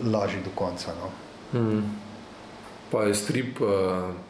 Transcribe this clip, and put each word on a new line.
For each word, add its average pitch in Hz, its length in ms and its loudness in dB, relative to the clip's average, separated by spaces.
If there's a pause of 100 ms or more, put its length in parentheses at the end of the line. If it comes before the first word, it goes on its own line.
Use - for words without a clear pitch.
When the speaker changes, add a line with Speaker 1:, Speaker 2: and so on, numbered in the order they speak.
Speaker 1:
lažje 101 380 4
do 92 100 -4
konca, 87 440 -2
no. 90 140 -6 (420)
Speaker 2:
Mhm. 110 300 4 (1040)
Pa 110 160 2
je 104 120 6
strip, 123 420 0
eh, 131 80 2 (640)